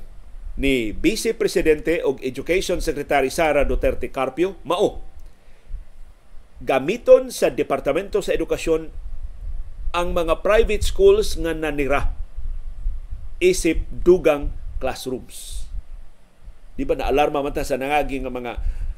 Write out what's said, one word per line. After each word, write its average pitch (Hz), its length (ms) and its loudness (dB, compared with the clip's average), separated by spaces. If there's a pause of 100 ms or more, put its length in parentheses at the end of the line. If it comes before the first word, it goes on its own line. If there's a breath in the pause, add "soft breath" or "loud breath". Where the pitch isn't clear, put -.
(560)
ni 123 400 2
Vice 208 400 0
Presidente 160 720 2
o 135 160 2
Education 165 560 -2
Secretary 143 480 2
Sara 143 400 2
Duterte 123 400 0
Carpio, 147 560 -2
mao, 170 400 0 (1600 soft breath)
gamiton 226 680 4
sa 185 220 2
Departamento 165 720 -2
sa 180 100 -2
Edukasyon 160 560 0 (1000)
ang 180 240 0
mga 165 240 2
private 208 480 4
schools 196 480 6
nga 165 160 -2
nanira 143 640 0 (1300)
isip 175 480 2
dugang 147 640 4 (260)
classrooms. - 880 -6 (1120)
Di 139 80 -2
ba 165 80 2
naalarma 143 480 2
man 143 100 -2
ta 156 80 -2
sa 139 160 -2
nangagi 135 460 0
nga 127 100 -6
mga 120 240 -8 (400 loud breath)